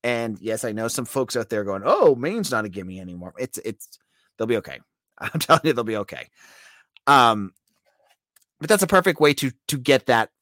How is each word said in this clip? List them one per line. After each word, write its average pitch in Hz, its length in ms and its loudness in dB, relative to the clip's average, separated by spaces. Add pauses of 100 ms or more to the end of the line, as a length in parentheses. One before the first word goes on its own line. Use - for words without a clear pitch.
And 117 360 -4
yes, 110 240 -6
I 113 80 -4
know 110 160 -4
some 123 160 -6
folks 127 320 -4
out 117 120 -4
there 107 160 -4
going, 98 200 -6
"Oh, 165 300 4
Maine's 170 360 -4
not 110 140 -2
a 104 60 -8
gimme 92 300 -12
anymore." 90 380 -16
It's, 123 200 -8
it's, - 400 -12 (380)
they'll 110 100 -4
be 117 120 0
okay. 67 220 -12 (180)
<laughs> - 200 -20
I'm - 200 -6
telling 151 260 4
you, 156 100 2
they'll 117 100 -2
be 110 140 -4
okay. 65 320 -12 (760)
Um, 117 460 4 (1040)
but 151 120 -6
that's 202 120 4
a 185 40 2
perfect 185 340 2
way 147 140 6
to, 131 180 -2 (160)
to 147 80 -4
get 135 300 2
that 113 240 2 (120)